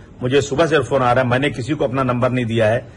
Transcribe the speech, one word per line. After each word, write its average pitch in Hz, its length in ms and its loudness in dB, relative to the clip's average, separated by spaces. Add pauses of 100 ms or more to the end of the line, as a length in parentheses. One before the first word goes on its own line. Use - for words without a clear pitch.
(220)
मुझे 131 200 2
सुबह 156 240 0
से 151 120 2
फोन 135 240 0
आ 123 100 4
रहा 127 120 2
है, 120 60 -2
मैंने 135 200 0
किसी 131 240 -6
को 151 100 -2
अपना 131 180 -2
नंबर 123 280 0
नहीं 123 160 -2
दिया 113 200 0
है 113 300 -2